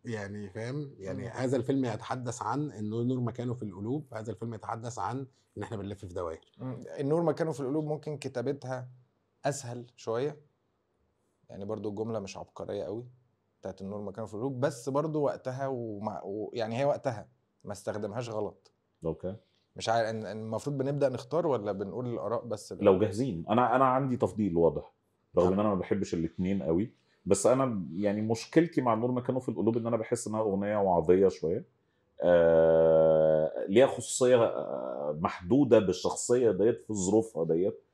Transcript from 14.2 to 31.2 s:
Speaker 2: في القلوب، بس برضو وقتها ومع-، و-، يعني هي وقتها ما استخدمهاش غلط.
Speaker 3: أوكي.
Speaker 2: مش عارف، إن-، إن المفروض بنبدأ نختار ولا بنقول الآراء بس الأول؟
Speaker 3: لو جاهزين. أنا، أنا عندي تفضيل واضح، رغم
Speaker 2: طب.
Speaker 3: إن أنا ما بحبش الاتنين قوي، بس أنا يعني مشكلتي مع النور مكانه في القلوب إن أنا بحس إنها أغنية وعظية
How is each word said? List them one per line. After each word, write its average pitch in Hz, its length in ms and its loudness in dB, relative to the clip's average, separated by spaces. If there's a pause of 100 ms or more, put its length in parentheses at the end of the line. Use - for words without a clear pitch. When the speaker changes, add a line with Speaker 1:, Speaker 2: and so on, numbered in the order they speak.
Speaker 2:
في 95 60 -14
القلوب، 123 260 -6
بس 131 300 -2
برضو 151 320 -2
وقتها 135 460 -4
ومع-، 107 560 -6
و-، 98 300 -8
يعني 117 260 -4
هي 139 60 2
وقتها 127 420 -2 (360)
ما 101 80 -12
استخدمهاش 107 580 -6
غلط. 107 420 -6 (340)
Speaker 3:
أوكي. 87 300 -4 (400)
Speaker 2:
مش 98 140 -4
عارف، 113 200 2
إن-، 110 160 -6
إن 107 180 -8
المفروض 113 340 -6
بنبدأ 139 320 0
نختار 147 380 -4
ولا 104 240 0
بنقول 104 420 -6
الآراء 113 320 -4
بس 107 260 -8
الأول؟ 95 140 -4
Speaker 3:
لو 95 140 8
جاهزين. 101 500 -2
أنا، 117 260 4
أنا 131 100 6
عندي 127 320 2
تفضيل 101 400 0
واضح، 78 360 2 (440)
رغم 87 100 6
Speaker 2:
طب. 92 60 4
Speaker 3:
إن 98 60 2
أنا 107 100 2
ما 101 60 2
بحبش 95 380 -2
الاتنين 92 500 -2
قوي، 90 300 0 (320)
بس 95 220 2
أنا 120 460 2
يعني 101 280 -2
مشكلتي 139 600 2
مع 120 120 2
النور 120 180 0
مكانه 127 280 -2
في 127 100 -6
القلوب 110 280 0
إن 113 100 -4
أنا 113 100 0
بحس 110 300 -4
إنها 107 140 -2
أغنية 104 360 0
وعظية 90 500 6